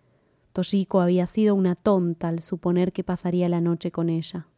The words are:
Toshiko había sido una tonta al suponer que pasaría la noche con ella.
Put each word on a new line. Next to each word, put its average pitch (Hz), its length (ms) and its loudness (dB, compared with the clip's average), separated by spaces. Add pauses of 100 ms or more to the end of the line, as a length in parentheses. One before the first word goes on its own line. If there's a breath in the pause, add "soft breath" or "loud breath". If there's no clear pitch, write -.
(520)
Toshiko 190 480 0
había 175 280 2
sido 214 260 2
una 185 220 2
tonta 175 500 0
al 165 140 -4
suponer 180 520 0
que 185 120 -6
pasaría 180 440 -2
la 175 120 0
noche 170 320 -2
con 170 160 -2
ella. 165 500 -6